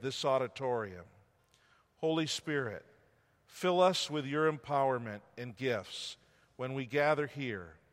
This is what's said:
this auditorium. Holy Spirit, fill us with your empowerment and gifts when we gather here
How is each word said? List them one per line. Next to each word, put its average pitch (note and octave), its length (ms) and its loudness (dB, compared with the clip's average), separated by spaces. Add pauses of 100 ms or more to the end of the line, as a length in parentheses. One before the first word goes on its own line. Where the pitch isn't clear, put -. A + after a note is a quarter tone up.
this B2+ 220 -6
auditorium. B2 800 -2 (920)
Holy D#3+ 300 2
Spirit, C3 580 -4 (600)
fill F#3 360 2
us F#3 280 6
with D3 160 -2
your D3+ 240 2
empowerment C3+ 720 0 (180)
and A#2+ 200 -10
gifts A#2+ 580 -2 (400)
when B2+ 180 -6
we C3+ 120 -4
gather D3 420 2
here G#2 460 -6 (200)